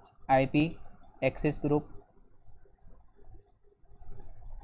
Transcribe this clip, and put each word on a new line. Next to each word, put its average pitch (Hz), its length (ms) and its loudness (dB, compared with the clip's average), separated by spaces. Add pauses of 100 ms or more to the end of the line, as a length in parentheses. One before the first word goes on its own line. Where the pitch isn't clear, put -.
(300)
I 135 160 8
P 147 140 4 (640)
access 143 360 2
group 147 280 2 (2750)